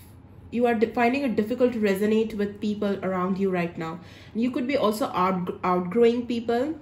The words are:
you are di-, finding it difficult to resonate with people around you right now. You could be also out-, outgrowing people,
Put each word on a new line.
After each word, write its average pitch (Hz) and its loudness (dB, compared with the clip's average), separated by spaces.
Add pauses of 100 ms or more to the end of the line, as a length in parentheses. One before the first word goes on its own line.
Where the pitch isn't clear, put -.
(520)
you 240 2
are 240 4
di-, 220 2
finding 240 2
it 226 0
difficult 247 2
to 233 -4
resonate 214 2
with 202 -4
people 202 -2
around 185 -2
you 196 0
right 175 -2
now. 160 -8 (340)
You 247 0
could 254 -2
be 285 2
also 214 2
out-, 180 -2
outgrowing 220 2
people, 240 -2